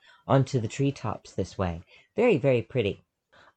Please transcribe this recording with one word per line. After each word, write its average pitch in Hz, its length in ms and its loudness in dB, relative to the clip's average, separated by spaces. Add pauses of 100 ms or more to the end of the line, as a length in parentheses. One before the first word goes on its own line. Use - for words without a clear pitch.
(280)
onto 135 320 2
the 107 80 -4
treetops - 680 -6
this - 220 -6
way. 87 280 -4 (320)
Very, 233 220 2
very 123 260 2
pretty. 101 400 -2 (540)